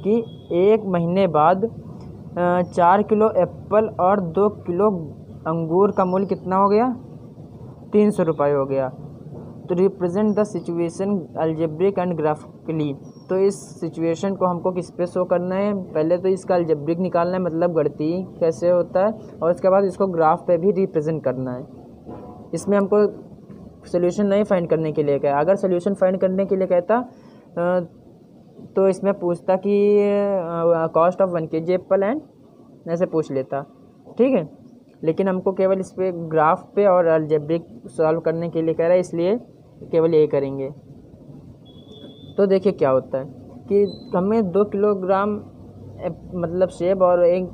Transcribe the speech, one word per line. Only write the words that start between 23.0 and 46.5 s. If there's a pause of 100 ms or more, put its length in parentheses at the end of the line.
solution
नहीं
find
करने
के
लिए
कहा
है।
अगर
solution
find
करने
के
लिए
कहता, (600)
अ, (960)
तो
इसमें
पूछता
कि,
अ, (100)
cost
of
one
K
G
apple
and (680)
ऐसे
पूछ
लेता, (560)
ठीक
है। (380)
लेकिन
हमको
केवल
इस
पे
graph
पे
और
algebraic (180)
solve
करने
के
लिए
कह
रहा
है,
इसलिए (540)
केवल
ये
करेंगे। (1700)
तो
देखिए
क्या
होता
है (460)
कि
हमें
दो
किलोग्राम (600)
एप-,
मतलब